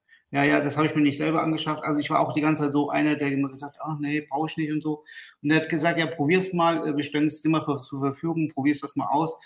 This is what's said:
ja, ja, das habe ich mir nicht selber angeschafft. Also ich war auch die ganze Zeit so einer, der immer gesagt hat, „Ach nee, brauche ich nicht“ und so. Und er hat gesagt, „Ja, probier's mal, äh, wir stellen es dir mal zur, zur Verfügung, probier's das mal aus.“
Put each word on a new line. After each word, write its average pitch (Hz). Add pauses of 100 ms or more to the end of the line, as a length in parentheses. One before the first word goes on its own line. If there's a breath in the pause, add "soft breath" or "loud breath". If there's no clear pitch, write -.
(320 soft breath)
ja, 139
ja, 147
das 139
habe 156
ich -
mir 151
nicht 143
selber 156
angeschafft. 156
Also 147
ich 143
war 143
auch 135
die 156
ganze 147
Zeit 135
so 143
einer, 147
der 139
immer 139
gesagt 139
hat, -
„Ach 156
nee, 147
brauche 151
ich -
nicht“ 156
und 151
so. 151 (380 loud breath)
Und 147
er 156
hat 156
gesagt, 165
„Ja, 160
probier's 175
mal, 165
äh, 143
wir 143
stellen 151
es 151
dir 156
mal 156
zur, 135
zur 139
Verfügung, 156
probier's 143
das -
mal 120
aus.“ 151